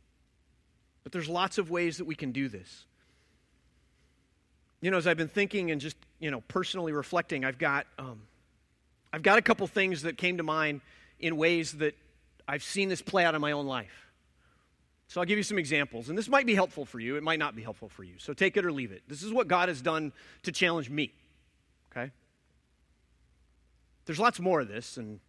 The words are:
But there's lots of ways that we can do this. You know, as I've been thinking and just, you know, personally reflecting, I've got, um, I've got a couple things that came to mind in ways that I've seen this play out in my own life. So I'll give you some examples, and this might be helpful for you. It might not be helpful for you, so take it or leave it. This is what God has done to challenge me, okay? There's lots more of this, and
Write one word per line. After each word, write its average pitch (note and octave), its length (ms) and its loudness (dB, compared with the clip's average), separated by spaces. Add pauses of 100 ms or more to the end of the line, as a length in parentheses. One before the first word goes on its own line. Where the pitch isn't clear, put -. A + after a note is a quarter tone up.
(1040)
But - 80 -14
there's D#3+ 180 -4
lots F3 280 0
of F3 120 0
ways E3+ 280 0
that F3 80 -8
we D#3 100 -6
can C3+ 160 -4
do C3+ 160 -2
this. G2 380 -14 (1900)
You E3+ 100 -2
know, F#3+ 80 2
as D#3+ 80 0
I've E3+ 120 4
been E3 100 0
thinking G3 420 0
and D3+ 100 -2
just, D3+ 180 -8 (220)
you D#3 120 -4
know, A#2+ 160 -6
personally F3+ 440 -4
reflecting, D3 540 -2
I've C3 140 -4
got, C#3+ 260 0 (140)
um, B2 220 -14 (920)
I've D#3+ 80 -4
got G3 160 8
a A3+ 40 8
couple G#3 260 4
things F#3+ 360 0
that E3 140 -4
came F3+ 200 0
to E3 60 -2
mind D#3 380 0 (380)
in E3 180 -2
ways E3 360 2
that D3+ 220 -2 (520)
I've C#3+ 160 -4
seen G3 260 -2
this F3+ 120 -2
play F#3 240 2
out D#3+ 100 4
in D3+ 60 0
my D3+ 100 2
own C#3+ 160 -2
life. A#2+ 400 -8 (1000)
So - 120 -6
I'll F3 80 0
give G#3 100 2
you G3+ 60 0
some G#3+ 140 -2
examples, C#3 500 -2
and E3 100 -4
this A3 120 -4
might C#4 160 4
be A3+ 100 4
helpful F3 300 0
for B2 120 -12
you. A#2+ 200 -4
It D3 60 -4
might D#3+ 160 2
not D3 140 0
be A2 80 -12
helpful A2 280 -12
for - 160 -18
you, F2+ 120 -18
so - 140 -10
take F#3 240 2
it G3+ 80 4
or F3 80 0
leave B2+ 220 -6
it. - 160 -18
This D3 140 -12
is G#3+ 100 -6
what A#3 160 2
God F3+ 180 4
has D3 140 -4
done D#3+ 320 -2 (300)
to F3+ 100 -6
challenge E3 360 2
me, D3 220 -2 (800)
okay? B2+ 200 -6 (1900)
There's D#3+ 140 -6
lots A3+ 200 4
more F3 220 4
of A2 80 -6
this, A2 260 -10
and G#2+ 340 -10